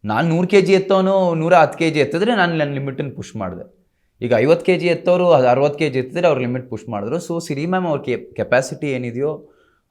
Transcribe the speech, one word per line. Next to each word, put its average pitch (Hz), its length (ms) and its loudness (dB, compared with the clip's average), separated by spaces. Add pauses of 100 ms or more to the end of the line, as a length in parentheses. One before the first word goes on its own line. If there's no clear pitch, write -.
ನಾನ್ 120 240 0
ನೂರು 175 180 2
ಕೆಜಿ 196 260 4
ಎತ್ತೋನು 190 600 2
ನೂರ 160 220 2
ಹತ್ತು 156 240 4
ಕೆಜಿ 156 200 0
ಎತ್ತಿದ್ರೆ 196 360 0
ನಾನ್ 170 220 2
ನನ್ 143 160 -2
ಲಿಮಿಟನ್ನ 135 420 -6
ಪುಷ್ - 200 -14
ಮಾಡ್ದೆ. 92 520 -10 (340)
ಈಗ 120 160 0
ಐವತ್ತು 143 280 2
ಕೆಜಿ 170 220 0
ಎತ್ತೋರು 175 440 2
ಅದ್ 135 140 4
ಅರವತ್ತು 139 340 2
ಕೆಜಿ 135 200 -2
ಎತ್ತಿದ್ರೆ 131 280 -2
ಅವ್ರ 135 120 2
ಲಿಮಿಟ್ 123 300 -6
ಪುಷ್ 113 200 -12
ಮಾಡಿದ್ರು. 113 280 -6
So 170 300 -8
ಸಿರಿ 143 180 -6
ಮ್ಯಾಮ್ 185 220 -2
ಅವ್ರ 151 140 -2
ಕೆ-, - 340 -6
ಕೆಪಾಸಿಟಿ 131 520 -2
ಏನಿದೆಯೋ 131 640 -6 (420)